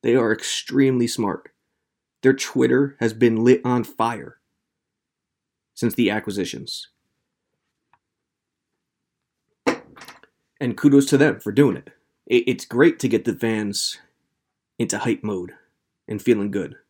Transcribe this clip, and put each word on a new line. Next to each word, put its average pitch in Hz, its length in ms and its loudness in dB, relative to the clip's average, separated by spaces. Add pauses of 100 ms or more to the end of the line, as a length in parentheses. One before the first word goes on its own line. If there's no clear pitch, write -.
They 120 140 2
are 117 160 2
extremely 127 720 -2
smart. 104 460 -6 (720)
Their 131 80 8
Twitter 135 680 0
has 113 140 -2
been 113 320 2
lit 123 200 6
on 123 200 -2
fire 113 540 -8 (1400)
since 117 180 -2
the 110 160 0
acquisitions. 104 800 -8 (3750)
And 120 160 -4
kudos 139 300 6
to 143 100 2
them 135 220 4
for 104 140 -8
doing 120 240 2
it. - 140 -18 (360)
It, 120 220 4
it's 190 160 -4
great 143 340 2
to 131 100 -4
get 110 160 0
the 113 120 -2
fans 107 640 -4 (760)
into - 220 -4
hype - 240 -4
mode 92 300 -8 (560)
and 107 120 -8
feeling 104 300 0
good. 95 240 -6 (160)